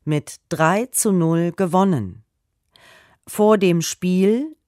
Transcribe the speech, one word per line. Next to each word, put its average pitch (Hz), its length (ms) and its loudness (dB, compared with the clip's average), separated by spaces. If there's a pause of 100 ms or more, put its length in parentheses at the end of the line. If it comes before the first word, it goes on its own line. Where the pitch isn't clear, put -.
mit 151 300 -4 (140)
drei 175 420 0
zu - 200 -2
null 170 420 0
gewonnen. 160 680 -2 (1000)
Vor 214 320 2
dem 175 240 2
Spiel 202 720 -2 (120)